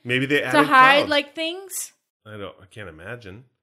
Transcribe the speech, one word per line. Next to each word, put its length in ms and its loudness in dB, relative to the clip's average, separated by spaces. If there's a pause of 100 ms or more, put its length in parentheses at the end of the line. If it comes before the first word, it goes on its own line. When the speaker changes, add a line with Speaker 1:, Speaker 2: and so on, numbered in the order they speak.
Speaker 1:
maybe 220 -2
they 120 0
Speaker 2:
To 80 -4
Speaker 1:
added 200 2
Speaker 2:
hide, 300 6
Speaker 1:
clouds. 140 0
Speaker 2:
like, 240 -4
things? 580 -10 (320)
Speaker 1:
I 140 -18
don't, 240 -14
I 40 -20
can't 220 -18
imagine. 560 -18 (180)